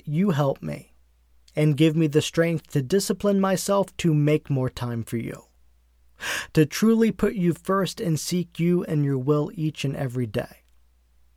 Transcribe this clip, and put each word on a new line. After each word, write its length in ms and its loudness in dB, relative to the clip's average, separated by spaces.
you 260 0
help 300 0
me 320 -10
and 180 4
give 220 4
me 100 2
the 140 2
strength 460 -2
to 140 -2
discipline 600 0
myself 560 0
to 160 2
make 360 2
more 200 -2
time 340 -6
for 140 -6
you, 260 -8
to 120 6
truly 460 4
put 220 0
you 200 2
first 460 -2
and 180 0
seek 420 -4
you 260 2
and 180 0
your 140 0
will 380 0
each 280 -4
and 140 -4
every 300 -4
day, 360 -8